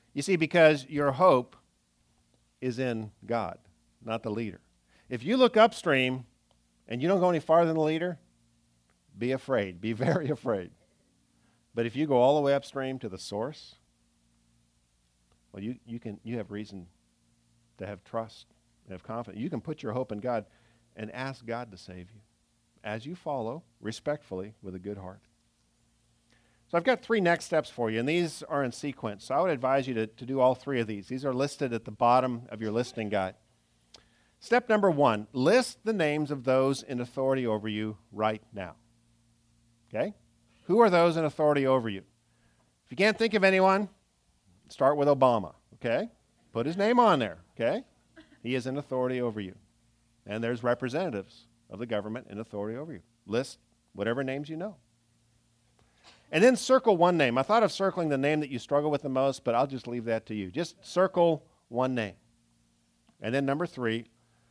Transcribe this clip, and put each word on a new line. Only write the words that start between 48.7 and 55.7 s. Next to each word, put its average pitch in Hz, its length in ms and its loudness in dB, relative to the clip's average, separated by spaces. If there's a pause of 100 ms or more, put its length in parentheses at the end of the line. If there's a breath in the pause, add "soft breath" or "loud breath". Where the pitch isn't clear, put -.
authority 127 440 -4
over 110 200 -4
you. 95 140 -10 (680)
And 107 160 -6
there's 117 220 -4
representatives 123 840 -4 (220)
of 98 100 -14
the 120 60 -8
government 110 440 -6
in 101 100 -12
authority 107 380 -8
over 156 160 -14
you. 87 80 -16 (240)
List 113 340 -6 (340)
whatever 117 300 -2
names 139 260 -6
you 160 80 -10
know. 190 200 -10 (1500 soft breath)